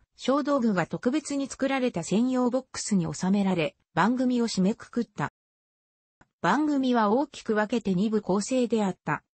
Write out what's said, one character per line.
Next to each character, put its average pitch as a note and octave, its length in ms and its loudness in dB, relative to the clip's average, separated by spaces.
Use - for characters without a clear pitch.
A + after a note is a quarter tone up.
小 C#4 260 0
道 C#4+ 160 2
具 A3+ 140 2
が F3 140 0
特 A#3 240 -2
別 C#4+ 260 -4
に C#4 120 -4
作 - 200 -4
ら C4+ 120 -2
れ B3 100 0
た E3+ 120 -6
専 A#3 280 0
用 B3+ 180 0
ボ A#3 120 -2
ッ - 120 -12
ク - 80 -10
ス - 140 -2
に E3+ 180 2
収 F3+ 160 -4
め G3+ 160 2
ら F#3+ 100 2
れ、 D#3 220 -2
番 G#3 240 2
組 B3+ 240 0
を A#3 80 0
締 F#3+ 140 -2
め G3+ 120 2
く - 160 -20
く A#3+ 120 -4
っ - 20 0
た。 - 280 -8
番 B3 260 2
組 C4 260 2
は G#3+ 160 4
大 C4+ 160 2
き - 160 -18
く G#3+ 140 -2
分 G#3+ 100 2
け A#3 160 -2
て G3 120 0
二 G3+ 140 2
部 G#3+ 140 0
構 G3 180 0
成 B3 280 0
で A3 160 0
あ F#3+ 60 0
っ - 140 -6
た。 - 200 -4